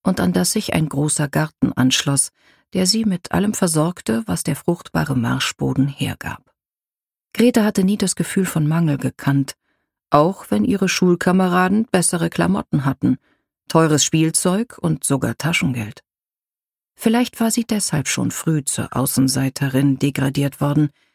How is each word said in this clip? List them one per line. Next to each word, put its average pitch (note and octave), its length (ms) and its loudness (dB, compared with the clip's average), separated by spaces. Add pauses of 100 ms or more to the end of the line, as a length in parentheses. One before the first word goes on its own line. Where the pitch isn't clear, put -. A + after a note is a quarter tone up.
und F#3+ 160 0
an F3+ 140 0
das F3+ 180 0
sich - 220 -4
ein D#3 140 0
großer D3 400 -2
Garten D3+ 460 -2
anschloss, C3+ 560 0 (440)
der F#3 120 0
sie A3 200 0
mit F#3 260 -2
allem G3+ 240 0
versorgte, F3 720 0
was F3 160 -4
der D3+ 120 -2
fruchtbare D#3+ 600 -4
Marschboden C3 720 0
hergab. - 640 -8 (800)
Grete A#3 300 4
hatte G#3 200 2
nie G3+ 140 2
das F#3+ 180 -2
Gefühl F#3 300 -2
von D3+ 220 0
Mangel D#3+ 300 2
gekannt, C#3 580 -2 (540)
auch D#3 400 2
wenn G#3 140 0
ihre F#3+ 260 2
Schulkameraden F#3 1000 2
bessere E3 380 0
Klamotten E3+ 560 -2
hatten, C3 320 0 (500)
teures D#3 380 2
Spielzeug F3 760 0
und - 240 -2
sogar B2 340 -2
Taschengeld. B2 640 -4 (920)
Vielleicht A#3+ 440 0
war A3+ 120 0
sie A#3 140 -4
deshalb G3 420 -4
schon - 240 -4
früh D#3 320 -2
zur - 320 -6
Außenseiterin C3+ 1040 0
degradiert C#3 640 -2
worden, C#3+ 280 2 (260)